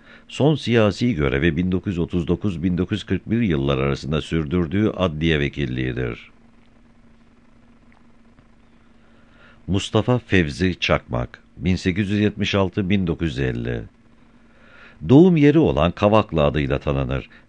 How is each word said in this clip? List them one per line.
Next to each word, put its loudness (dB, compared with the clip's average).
Son 0
siyasi 0
görevi 0
bin 0
dokuz -2
yüz -4
otuz -2
dokuz, -2
bin 0
dokuz -2
yüz -8
kırk -6
bir 0
yılları 0
arasında -2
sürdürdüğü -2
adliye 0
vekilliğidir. -6
Mustafa 0
Fevzi 0
Çakmak, -4
bin 0
sekiz -2
yüz 0
yetmiş 0
altı, -2
bin 0
dokuz -2
yüz -6
elli. -4
Doğum 8
yeri 6
olan 2
Kavaklı 2
adıyla 0
tanınır -4